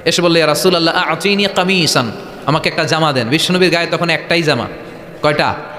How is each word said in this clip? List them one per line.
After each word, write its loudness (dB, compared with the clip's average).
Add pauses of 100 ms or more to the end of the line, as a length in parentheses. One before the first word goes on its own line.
এসে 0
বলল, 4
"ইয়া 4
রাসূলুল্লাহ, 2
আ'তিনি 0
কামিসান", 2 (340)
আমাকে 0
একটা -2
জামা 0
দেন। 0
বিশ্বনবীর 2
গায়ে 0
তখন -2
একটাই 0
জামা। 0 (560)
কয়টা? 0 (240)